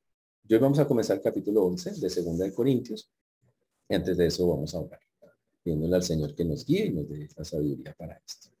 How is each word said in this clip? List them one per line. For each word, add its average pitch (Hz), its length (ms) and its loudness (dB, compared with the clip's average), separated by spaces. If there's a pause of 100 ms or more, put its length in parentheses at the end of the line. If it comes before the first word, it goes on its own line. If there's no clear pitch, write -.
(460)
Y 110 80 6
hoy 113 60 8
vamos 139 180 6
a 143 80 4
comenzar 110 300 2
el 98 80 -8
capítulo 104 400 2
once 90 260 -2
de 160 180 -4
Segunda 85 360 -2
de 98 100 -4
Corintios. 120 560 -2 (800)
Y 101 80 0
antes 90 200 0
de 85 100 4
eso 87 200 0
vamos 78 260 0
a 90 60 -6
orar, - 220 -10 (600)
pidiéndole 82 360 0
al 90 80 2
Señor 76 320 -2
que 85 80 -2
nos 76 200 -2
guíe 196 220 0
y - 60 -2
nos 73 160 -4
dé 76 280 -10
la 80 80 -12
sabiduría 73 540 -6
para 80 160 -12 (100)
esto. - 260 -20 (100)